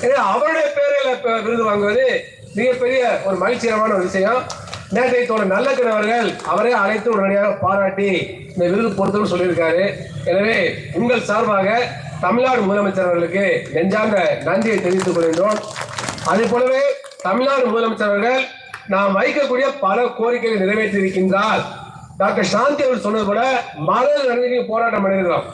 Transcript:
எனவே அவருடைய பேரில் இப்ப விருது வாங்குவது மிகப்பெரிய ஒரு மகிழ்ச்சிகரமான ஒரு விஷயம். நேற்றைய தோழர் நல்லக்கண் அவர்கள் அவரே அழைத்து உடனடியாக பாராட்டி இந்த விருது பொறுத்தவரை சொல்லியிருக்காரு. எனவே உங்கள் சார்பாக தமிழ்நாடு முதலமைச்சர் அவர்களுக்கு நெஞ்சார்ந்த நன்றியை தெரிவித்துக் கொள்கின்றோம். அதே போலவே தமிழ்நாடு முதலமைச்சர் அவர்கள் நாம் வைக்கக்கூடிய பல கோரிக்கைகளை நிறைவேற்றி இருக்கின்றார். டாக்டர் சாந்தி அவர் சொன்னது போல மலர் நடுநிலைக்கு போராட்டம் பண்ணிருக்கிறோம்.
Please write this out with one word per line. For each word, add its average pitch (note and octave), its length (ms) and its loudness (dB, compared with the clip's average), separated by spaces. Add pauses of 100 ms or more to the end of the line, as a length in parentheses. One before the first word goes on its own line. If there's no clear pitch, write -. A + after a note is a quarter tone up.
எனவே C4+ 180 2 (100)
அவருடைய D4+ 360 0 (100)
பேரில் C#4 400 0
இப்ப A3+ 180 -2 (100)
விருது A3+ 240 0
வாங்குவது G#3 380 2 (500)
மிகப்பெரிய B3 440 2 (260)
ஒரு F#3+ 160 0
மகிழ்ச்சிகரமான A3 540 0
ஒரு F#3 120 0
விஷயம். G3+ 320 2 (540)
நேற்றைய B3 340 2
தோழர் G#3 240 0
நல்லக்கண் A#3+ 400 2
அவர்கள் G#3+ 340 0 (240)
அவரே G#3+ 180 2 (120)
அழைத்து G#3 320 0
உடனடியாக G3+ 500 2
பாராட்டி G3 460 0 (420)
இந்த F3 200 0
விருது A3 260 0
பொறுத்தவரை G3 340 0
சொல்லியிருக்காரு. F3 500 2 (480)
எனவே G3+ 300 2 (400)
உங்கள் A#3 300 0
சார்பாக G#3 440 2 (480)
தமிழ்நாடு B3 460 2
முதலமைச்சர் F#3+ 400 0
அவர்களுக்கு E3+ 360 0 (320)
நெஞ்சார்ந்த G3+ 440 2 (280)
நன்றியை G#3 380 2
தெரிவித்துக் F#3 320 2
கொள்கின்றோம். E3+ 420 2 (720)
அதே G#3+ 220 2
போலவே B3+ 300 2 (420)
தமிழ்நாடு B3+ 480 2
முதலமைச்சர் A3 380 0
அவர்கள் A3+ 280 0 (480)
நாம் G3 340 2
வைக்கக்கூடிய C4+ 580 0
பல A3 280 2
கோரிக்கைகளை A3+ 580 0
நிறைவேற்றி G3+ 320 0
இருக்கின்றார். F#3+ 640 0 (560)
டாக்டர் G3+ 280 0
சாந்தி C#4+ 380 2
அவர் B3+ 160 2
சொன்னது G#3 260 -2
போல A#3 380 0 (120)
மலர் B3+ 520 2
நடுநிலைக்கு B3 400 0
போராட்டம் A3 380 0
பண்ணிருக்கிறோம். F#3+ 380 2 (100)